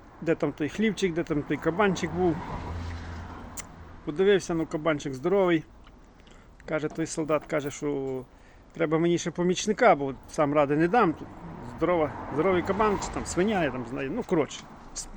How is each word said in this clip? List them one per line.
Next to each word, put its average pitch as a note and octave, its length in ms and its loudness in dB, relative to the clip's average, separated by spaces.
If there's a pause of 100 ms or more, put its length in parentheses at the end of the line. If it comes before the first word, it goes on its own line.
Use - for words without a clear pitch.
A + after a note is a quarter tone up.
(200)
де D#3+ 140 2
там D3+ 180 0
той D3 160 -2
хлібчик, G3 440 0
де D#3+ 100 -2
там D3 200 -2
той D3+ 140 -2
кабанчик E3+ 560 2
був. E3+ 240 2 (1700)
Подивився, F3+ 500 4
ну, D#3+ 120 0
кабанчик D3+ 480 -2
здоровий. F3 500 4 (1000)
Каже, D#3 220 -2
той D#3+ 180 -4
солдат, D3+ 400 -2
каже, D3 240 -2
що C3+ 540 -4 (480)
треба D#3+ 260 0
мені E3+ 200 2
ще F3 120 -6
помічника, F#3 640 4
бо C#3 200 0 (160)
сам D3 240 2
ради D3 220 4
не E3 120 4
дам. G3+ 240 4
Тут - 160 -12 (480)
здорова, D#3+ 360 2 (220)
здоровий F3 280 2
кабан, G3 360 2
чи - 160 -6
там B2 120 -6
свиня, F#3+ 380 2
я C#3 60 2
там B2 160 -6
знаю. C3+ 280 -4
Ну, A#3+ 80 -2
коротше. - 380 0 (560)